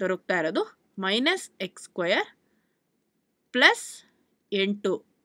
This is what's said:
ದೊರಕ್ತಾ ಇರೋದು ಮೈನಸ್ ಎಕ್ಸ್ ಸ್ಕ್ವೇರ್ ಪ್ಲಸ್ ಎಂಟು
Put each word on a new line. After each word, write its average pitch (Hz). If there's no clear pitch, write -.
ದೊರಕ್ತಾ 185
ಇರೋದು 190
ಮೈನಸ್ 247
ಎಕ್ಸ್ -
ಸ್ಕ್ವೇರ್ 196
ಪ್ಲಸ್ 302
ಎಂಟು 202